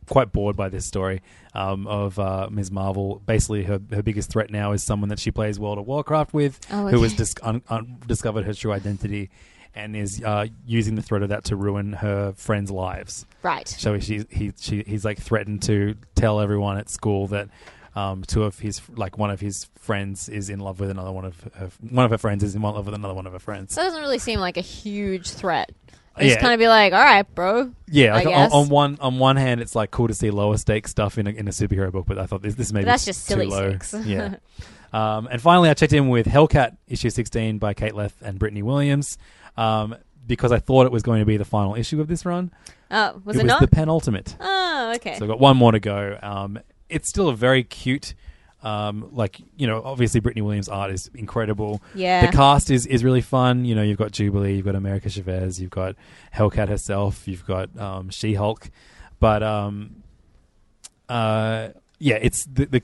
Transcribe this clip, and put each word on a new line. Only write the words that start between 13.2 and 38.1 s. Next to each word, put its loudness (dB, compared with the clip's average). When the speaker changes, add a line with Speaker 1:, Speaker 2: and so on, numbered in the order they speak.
Speaker 2:
Right. -4
Speaker 1:
So -2
she, -4
he, -4
she, -4
he's, -4
like, -4
threatened -2
to 2
tell 2
everyone 0
at -10
school -2
that, -6
um, -4
two 0
of -4
his, -8
like, -8
one 0
of -6
his -8
friends -6
is -8
in -8
love -8
with -2
another -8
one -10
of -12
her, -10
one 4
of 2
her 4
friends -2
is -2
in -4
love -4
with -8
another -8
one -10
of -14
her -14
friends. -12
Speaker 2:
That -2
doesn't -4
really -2
seem -4
like -4
a -2
huge -8
threat. -2
Just 4
Speaker 1:
Yeah. -6
Speaker 2:
kinda 2
be 4
like, 6
"All 6
right, 8
bro." -2
Speaker 1:
Yeah, 6
Speaker 2:
I 4
Speaker 1:
like, 2
on, 2
Speaker 2:
guess. 6
Speaker 1:
on 6
one, 4
on 0
one 6
hand, 2
it's, -8
like, 0
cool 0
to -2
see -2
lower 0
stakes -2
stuff -2
in -2
a, -2
in -8
a -2
superhero -2
book, -6
but -2
I -4
thought -6
this, -4
this -4
may 0
Speaker 2:
But 0
Speaker 1:
be 2
Speaker 2:
that's 2
just -8
Speaker 1:
too -2
Speaker 2:
silly 0
Speaker 1:
low. -2
Speaker 2:
stakes. -12
<laughs> -8
Speaker 1:
Yeah. -4
Um, -2
and -4
finally, 8
I 6
checked 2
in 6
with 4
Hellcat 4
issue -4
sixteen -2
by -2
Kate -4
Leth -6